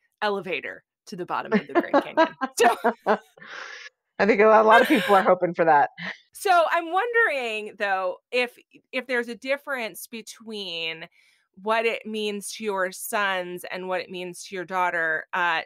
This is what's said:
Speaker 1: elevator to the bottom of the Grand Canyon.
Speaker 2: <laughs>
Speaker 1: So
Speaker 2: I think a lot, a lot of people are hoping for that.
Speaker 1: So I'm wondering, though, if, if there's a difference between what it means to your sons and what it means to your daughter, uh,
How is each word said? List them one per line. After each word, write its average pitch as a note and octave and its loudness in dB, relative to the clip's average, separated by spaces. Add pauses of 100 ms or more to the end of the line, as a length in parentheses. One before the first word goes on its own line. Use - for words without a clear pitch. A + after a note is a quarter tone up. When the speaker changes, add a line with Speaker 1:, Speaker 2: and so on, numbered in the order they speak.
(220)
Speaker 1:
elevator F#3 -4 (240)
to - -12
the F3 -6
bottom D3 -2
of - -2
the - 0
Grand D4+ 2
Canyon. - 0
Speaker 2:
<laughs> C4 -4 (120)
Speaker 1:
So A#4 4 (1400)
Speaker 2:
I G3 4
think G3+ 4
a A3 8
lot, A3 8
a - 6
lot A3 8
of - 4
people G3+ 4
are F#3+ 6
hoping F3+ 2
for F3 2
that. D3 6 (440)
Speaker 1:
So F4 2
I'm E4+ -2
wondering, D4 -2
though, F#3+ -2 (140)
if, B3 -2 (340)
if B3 -8
there's A#3+ -2
a A#3 -10
difference C4 -6
between F3+ -10 (480)
what G#3+ -2
it A3+ -2
means G#3 -6
to A3 -12
your F#3+ -2
sons F#3 -4
and F#3 -8
what F#3 -2
it - -12
means F3+ -12
to G3 -14
your F3+ -8
daughter, F3 -2
uh, F3 0